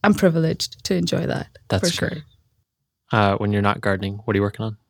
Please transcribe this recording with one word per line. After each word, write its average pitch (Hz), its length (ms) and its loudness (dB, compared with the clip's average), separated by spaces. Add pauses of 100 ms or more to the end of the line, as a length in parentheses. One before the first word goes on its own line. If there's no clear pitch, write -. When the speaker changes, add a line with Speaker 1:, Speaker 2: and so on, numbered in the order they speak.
Speaker 1:
I'm 208 100 4
privileged 165 720 0
to 190 100 -2
enjoy 175 300 -2
that, - 220 -4 (220)
Speaker 2:
That's 104 200 0
Speaker 1:
for 170 60 -2
sure. - 140 -2
Speaker 2:
great. - 140 -10 (880)
Uh, 101 260 4
when 104 140 -2
you're 104 120 2
not 104 180 2
gardening, 98 440 -2
what 107 100 0
are - 20 4
you 101 60 2
working 101 220 -4
on? 107 120 -8 (120)